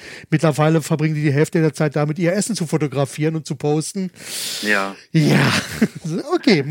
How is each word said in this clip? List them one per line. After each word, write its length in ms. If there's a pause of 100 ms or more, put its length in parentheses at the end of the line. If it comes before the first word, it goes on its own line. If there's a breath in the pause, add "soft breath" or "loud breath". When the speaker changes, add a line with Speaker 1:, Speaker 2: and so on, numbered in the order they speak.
(300 loud breath)
Speaker 1:
Mittlerweile 520
verbringen 320
die 80
die 100
Hälfte 280
der 120
Zeit 240
damit, 220
ihr 160
Essen 200
zu 120
fotografieren 720
und 100
zu 100
posten. 540 (520 loud breath)
Speaker 2:
Ja. 320 (180)
Speaker 1:
Ja, 400 (340)
<laughs> 480
okay, 360